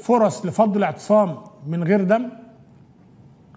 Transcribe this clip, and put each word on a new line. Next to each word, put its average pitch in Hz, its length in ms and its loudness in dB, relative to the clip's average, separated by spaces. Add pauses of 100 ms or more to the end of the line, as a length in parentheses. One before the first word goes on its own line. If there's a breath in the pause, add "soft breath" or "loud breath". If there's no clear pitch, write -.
فرص 220 420 0
لفض 208 300 0
الاعتصام 196 600 0 (300)
من 170 180 -4
غير 196 180 2
دم؟ 226 260 0 (1300)